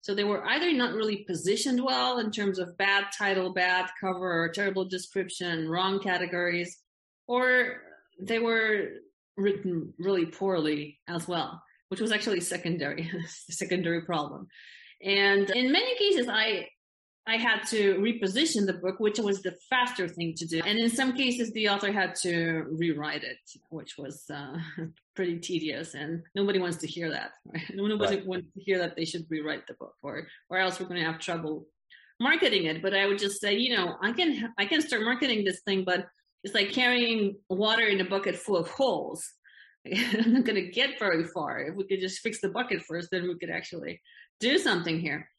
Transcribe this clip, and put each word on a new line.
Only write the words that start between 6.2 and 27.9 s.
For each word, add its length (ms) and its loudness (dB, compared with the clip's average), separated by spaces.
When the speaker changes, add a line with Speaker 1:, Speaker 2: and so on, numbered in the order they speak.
Speaker 1:
or 540 2
they 180 -2
were 520 2
written 600 0
really 280 2
poorly 840 -2
as 180 -4
well, 340 -4
which 120 -6
was 120 0
actually 280 0
secondary, 720 -4
<laughs> 200 -18
secondary 520 -2
problem. 440 -4
And 480 4
in 200 4
many 280 4
cases, 320 4
I, 380 0
I 100 2
had 340 2
to 260 4
reposition 680 2
the 80 2
book, 280 -4
which 180 2
was 240 0
the 120 -4
faster 400 0
thing 280 -4
to 100 -6
do. 180 0
And 140 2
in 100 4
some 260 0
cases, 380 0
the 160 2
author 240 2
had 300 0
to 480 0
rewrite 520 -2
it, 140 -10
which 300 -14
was, 340 -14
uh, 240 -10
<laughs> 80 -8
pretty 240 -2
tedious. 540 -6
And 280 -6
nobody 240 2
wants 200 0
to 80 -8
hear 240 -4
that. 220 -6
Right? 240 -10
<laughs> 60 -10
Nobody 420 2